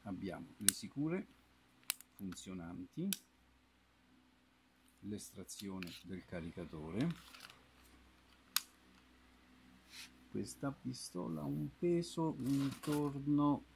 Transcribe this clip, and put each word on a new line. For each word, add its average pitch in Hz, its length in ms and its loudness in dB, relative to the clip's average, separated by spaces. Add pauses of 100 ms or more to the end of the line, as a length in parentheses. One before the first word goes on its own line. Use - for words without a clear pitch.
abbiamo 87 540 -6
le 101 160 6
sicure 156 540 -2 (880)
funzionanti, 92 920 -8 (1900)
l'estrazione 95 920 -6 (120)
del 87 220 -8
caricatore. 85 840 -2 (3250)
Questa 107 400 -2
pistola 151 720 -4
ha 147 40 -2
un 147 320 0
peso 170 640 4
intorno 143 1200 4 (120)